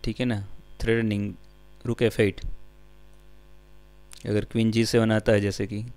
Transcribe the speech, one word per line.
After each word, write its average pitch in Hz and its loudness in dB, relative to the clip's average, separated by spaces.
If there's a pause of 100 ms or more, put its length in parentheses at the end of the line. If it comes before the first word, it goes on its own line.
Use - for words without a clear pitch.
ठीक 110 -4
है 123 -2
ना, 113 -2 (420)
थ्रेटनिंग 107 0 (520)
rook 120 -2
F 110 2
eight, 101 2 (1800)
अगर 104 0
क्वीन 113 2
जी 113 4
सेवन 113 4
आता 110 2
है 104 6
जैसे 101 -4
कि 104 -8 (140)